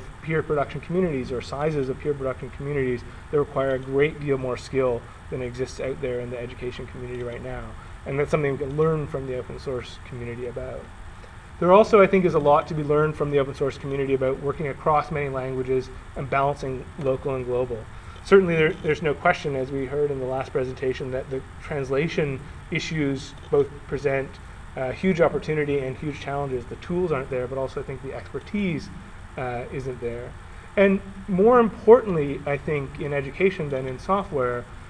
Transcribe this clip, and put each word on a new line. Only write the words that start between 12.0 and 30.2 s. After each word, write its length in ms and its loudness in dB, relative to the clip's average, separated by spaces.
I 60 12
think, 180 6
is 100 4
a 40 6
lot 300 6
to 60 -4
be 100 0
learned 320 4
from 140 0
the 80 4
open 160 0
source 240 -2
community 360 0
about 280 2
working 260 -2
across 420 2
many 180 -2
languages 600 -2
and 140 -6
balancing 560 0
local 340 0
and 100 -2
global. 340 0
Certainly 320 8
there, 160 4
there's 300 -2
no 120 2
question, 420 0
as 160 -2
we 140 -2
heard 240 0
in 100 -2
the 60 -2
last 260 -4
presentation, 580 -2
that 200 -4
the 100 -4
translation 760 0
issues 640 -2
both 180 4
present, 400 -2
uh, 160 -2
huge 280 2
opportunity 600 2
and 160 -4
huge 240 -6
challenges. 460 -2
The 100 -10
tools 340 -2
aren't 200 0
there, 180 -2
but 100 -4
also 220 -4
I 20 -6
think 200 -8
the 120 -8
expertise, 760 -4
uh, 360 -4
isn't 280 -6
there. 300 -6